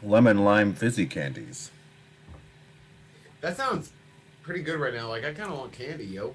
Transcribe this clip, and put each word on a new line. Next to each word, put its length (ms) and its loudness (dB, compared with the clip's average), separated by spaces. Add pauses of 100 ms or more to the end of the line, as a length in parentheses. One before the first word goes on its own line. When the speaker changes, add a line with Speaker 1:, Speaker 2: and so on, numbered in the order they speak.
Speaker 1:
lemon 440 6
lime 260 6
fizzy 320 0
candies. 680 -8 (1700)
Speaker 2:
That 160 -4
sounds 320 -4 (520)
pretty 200 -8
good 180 -4
right 140 -2
now. 160 -8
Like, 160 -6
I 80 -8
kinda 200 -10
want 180 -10
candy, 340 -12
yo. 280 -8